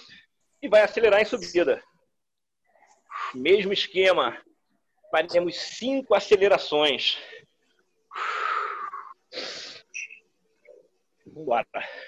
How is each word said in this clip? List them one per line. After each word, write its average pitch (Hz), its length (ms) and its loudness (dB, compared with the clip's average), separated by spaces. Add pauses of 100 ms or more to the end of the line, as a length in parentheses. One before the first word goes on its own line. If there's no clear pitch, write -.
(600)
e 285 80 -8
vai 214 140 8
acelerar 208 380 4
em 220 40 2
subida. 170 580 0 (1500)
Mesmo 185 380 2
esquema. 170 640 2 (760)
Faremos 170 460 0
cinco 262 580 -4
acelerações. 190 1040 2 (4000)
Vambora. 123 400 -2 (420)